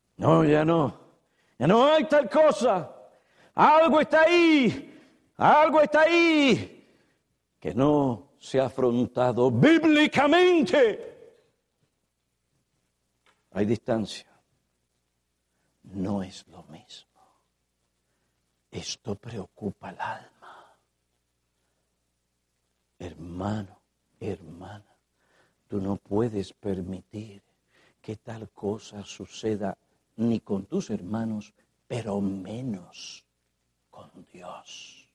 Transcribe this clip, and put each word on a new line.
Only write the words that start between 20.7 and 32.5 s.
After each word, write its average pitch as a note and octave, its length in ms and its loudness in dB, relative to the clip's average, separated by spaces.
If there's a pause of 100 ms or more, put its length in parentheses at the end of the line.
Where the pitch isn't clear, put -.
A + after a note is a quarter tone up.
Hermano, F2+ 840 -10 (380)
hermana, F#2 760 -14 (720)
tú G2+ 140 -6
no G2 160 -6
puedes G#2 560 -4
permitir G2 880 -10 (560)
que - 160 -12
tal A2 360 -16
cosa G#2 520 -8
suceda G2+ 760 -8 (380)
ni A2+ 240 0
con G2 260 -6
tus - 240 -6
hermanos, G#2+ 640 -8 (340)
pero A2 340 -6
menos G2 1040 -10 (640)